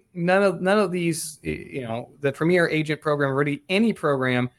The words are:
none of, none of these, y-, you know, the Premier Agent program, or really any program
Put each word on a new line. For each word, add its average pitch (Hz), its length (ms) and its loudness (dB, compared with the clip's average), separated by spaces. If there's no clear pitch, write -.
none 180 280 2
of, 180 180 2
none 190 180 2
of 190 120 2
these, 170 540 -4
y-, - 260 -8
you 135 120 -8
know, 117 280 -8
the 139 120 0
Premier 170 360 2
Agent 156 320 -2
program, 143 300 0
or 135 60 -2
really 143 320 -2
any 208 240 2
program 127 680 0